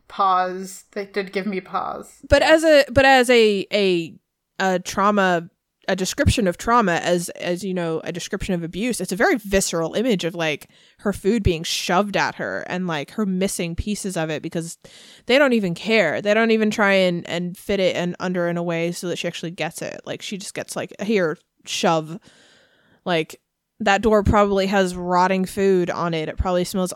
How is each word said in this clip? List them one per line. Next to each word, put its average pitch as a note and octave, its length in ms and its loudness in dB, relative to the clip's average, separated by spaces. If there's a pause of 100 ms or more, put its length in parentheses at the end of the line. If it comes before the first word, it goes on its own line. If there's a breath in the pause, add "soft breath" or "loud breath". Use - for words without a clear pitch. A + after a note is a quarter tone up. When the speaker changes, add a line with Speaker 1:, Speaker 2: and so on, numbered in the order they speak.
Speaker 1:
pause. F#3 840 -2
That G3+ 200 -10
did F#3+ 200 -6
give F#3+ 140 -4
me F#3+ 140 -4
pause. - 580 -8 (100)
Speaker 2:
But C#4+ 140 4
Speaker 1:
Yeah. C#4 100 2
Speaker 2:
as D#4+ 120 4
a, D4+ 280 8
but C4 140 4
as C4 240 6
a, G#3+ 420 4
a, F3+ 420 0 (440)
a F#3 220 0
trauma, F#3+ 680 0 (400)
a G3 80 0
description G3 500 0
of F3 100 0
trauma, G#3+ 360 2 (100)
as, F3 280 0
as, F3+ 340 -4
you F#3+ 100 -4
know, E3 300 -2
a D#3+ 80 -6
description F#3 420 -6
of E3+ 80 -2
abuse, F#3 400 -4
it's F#3 100 -6
a F#3 40 -4
very F4+ 200 2
visceral F#3+ 580 -2
image G#3+ 300 0
of, E3 100 -4
like, D#3+ 360 -4 (300 soft breath)
her G#3 120 -2
food G#3 300 0
being E3 200 -4
shoved G3 540 -2
at - 200 0
her G2 320 -6
and, F3+ 180 -4
like, D3+ 240 -6
her G#3+ 160 -4
missing F#3 500 -4
pieces G3 400 -6
of D#3+ 140 -2
it D3+ 120 -4
because E3 360 -8 (480 loud breath)
they B3 100 4
don't C#4 160 6
even G3 220 0
care. F3 480 2
They G#3 100 2
don't A3+ 200 4
even A3 180 2
try G3+ 240 2
and, F3+ 340 0
and F3 300 -6
fit G3 220 -2
it F3 160 2
in, F3 220 -4
under F3+ 300 -2
in E3+ 80 -2
a E3+ 60 -4
way E3+ 300 -2
so F3 160 -8
that D#3 100 -4
she E3+ 100 -6
actually E3+ 220 -8
gets D#3+ 320 -8
it. - 240 -10
Like, - 160 -10
she G3+ 160 -10
just - 160 -14
gets, - 200 -10
like, - 280 -8
"Here, F#3+ 340 0 (300)
shove." D#3+ 520 -2 (840 soft breath)
Like, E3 340 -2 (420)
that G3+ 200 2
door G#3+ 220 4
probably G3+ 460 4
has F#3+ 280 2
rotting F3+ 480 2
food F#3 460 2
on E3 240 -2
it. D#3 160 -4
It - 80 -10
probably F3+ 260 0
smells F#3 320 -2